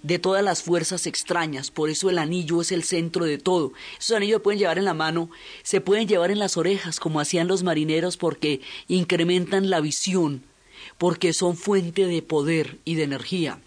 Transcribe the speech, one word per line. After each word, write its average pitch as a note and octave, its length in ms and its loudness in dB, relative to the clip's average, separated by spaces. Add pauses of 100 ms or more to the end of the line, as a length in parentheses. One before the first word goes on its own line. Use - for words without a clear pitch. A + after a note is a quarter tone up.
de E3+ 200 -2
todas F#3+ 240 2
las F3+ 180 0
fuerzas E3+ 460 -2
extrañas. D3+ 640 -4
Por D#3 180 0
eso E3+ 180 0
el F3+ 100 2
anillo E3+ 420 0
es E3 100 -2
el F3 140 -2
centro E3+ 400 -2
de D3 120 0
todo. D#3+ 360 0 (260)
Esos - 180 0
anillos G#3 200 2
se G#3 80 0
pueden G3+ 160 2
llevar F3 180 2
en G3 60 0
la F3+ 100 0
mano, D#3+ 340 -2 (360)
se - 160 0
pueden G#3 260 2
llevar F3+ 240 4
en G#3 80 0
las G3 180 0
orejas, F3 440 0
como D#3 180 -2
hacían E3+ 300 0
los F#3 160 0
marineros, D#3+ 520 0
porque D3+ 440 0 (260)
incrementan F3+ 840 2
la E3+ 100 2
visión, D3+ 640 0 (540)
porque E3+ 340 2
son F3 240 0
fuente F#3+ 500 0
de E3+ 160 0
poder D#3 600 0
y E3 100 -2
de D#3 80 0
energía. C#3+ 640 -4